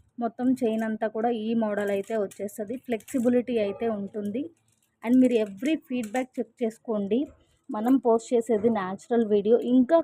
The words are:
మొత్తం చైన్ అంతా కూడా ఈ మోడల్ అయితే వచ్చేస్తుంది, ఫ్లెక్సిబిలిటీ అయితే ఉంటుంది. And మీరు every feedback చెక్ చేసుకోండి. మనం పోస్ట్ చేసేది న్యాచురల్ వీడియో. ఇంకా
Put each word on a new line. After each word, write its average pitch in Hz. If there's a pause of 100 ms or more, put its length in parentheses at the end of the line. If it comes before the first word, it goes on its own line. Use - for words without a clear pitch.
(200)
మొత్తం 240 (140)
చైన్ 220
అంతా 220
కూడా 226 (160)
ఈ - (160)
మోడల్ 202
అయితే 214 (100)
వచ్చేస్తుంది, 202 (120)
ఫ్లెక్సిబిలిటీ 247 (100)
అయితే 202 (120)
ఉంటుంది. 208 (600)
And 233
మీరు 247 (100)
every 226 (120)
feedback 247
చెక్ - (100)
చేసుకోండి. 214 (520)
మనం 233
పోస్ట్ 226
చేసేది 233
న్యాచురల్ 214
వీడియో. 208 (120)
ఇంకా 254